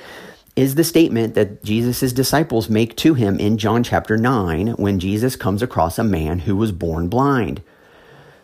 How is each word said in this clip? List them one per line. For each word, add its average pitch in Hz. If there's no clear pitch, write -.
is 135
the 160
statement 117
that 101
Jesus' 120
disciples 131
make 113
to 160
him 104
in 104
John 110
chapter 107
nine 110
when 101
Jesus 107
comes 101
across -
a 113
man 87
who 101
was 107
born 85
blind. 120